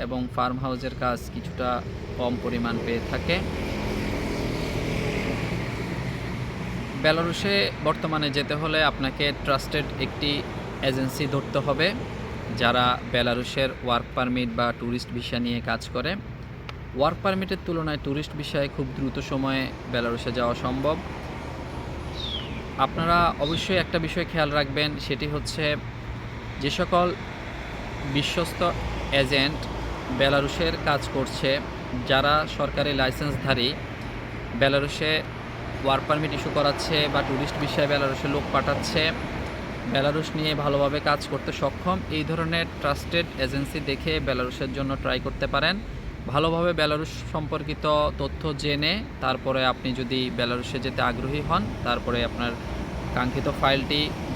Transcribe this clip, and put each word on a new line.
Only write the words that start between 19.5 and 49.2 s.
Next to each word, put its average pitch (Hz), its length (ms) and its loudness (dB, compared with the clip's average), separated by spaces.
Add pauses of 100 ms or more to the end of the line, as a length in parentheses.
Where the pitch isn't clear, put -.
বেলারুশে 117 440 0
যাওয়া 120 260 2
সম্ভব। 135 320 2 (1900)
আপনারা 165 320 2 (260)
অবশ্যই 165 400 2
একটা - 220 0
বিষয় 165 260 -2
খেয়াল 151 260 2
রাখবেন, 147 320 2 (160)
সেটি 143 280 0
হচ্ছে 151 300 -2 (1000)
যে 139 180 2
সকল 180 280 4 (1080)
বিশ্বস্ত 160 460 0 (600)
এজেন্ট 139 380 2 (600)
বেলারুশের 143 540 4 (140)
কাজ 143 140 4 (140)
করছে, 135 340 0 (600)
যারা 139 240 6 (240)
সরকারি 143 340 0 (100)
লাইসেন্সধারী, 131 680 2 (880)
বেলারুশে 143 520 4 (720)
ওয়ার্ক 135 240 4
পারমিট 151 300 2
ইস্যু - 200 -2
করাচ্ছে 143 400 2 (160)
বা 139 140 4
ট্যুরিস্ট 139 340 0
ভিসায় 143 300 2
বেলারুশে 139 440 2
লোক 143 180 0
পাঠাচ্ছে, 143 500 2 (920)
বেলারুশ 147 340 2 (100)
নিয়ে 156 160 2 (100)
ভালোভাবে 143 360 4 (100)
কাজ 147 120 4 (100)
করতে 151 200 -2 (100)
সক্ষম, 180 360 0 (200)
এই 151 120 0
ধরনের 165 360 0 (140)
ট্রাস্টেড 160 480 0 (180)
এজেন্সি 139 340 -2 (100)
দেখে 156 240 0 (140)
বেলারুশের 127 500 0
জন্য 135 140 0 (120)
ট্রাই 127 220 0
করতে 139 280 -2
পারেন। 156 220 2 (560)
ভালোভাবে 165 480 4
বেলারুশ 151 340 2 (200)
সম্পর্কিত 151 520 -2 (360)
তথ্য 139 200 -4 (200)
জেনে 147 320 2 (300)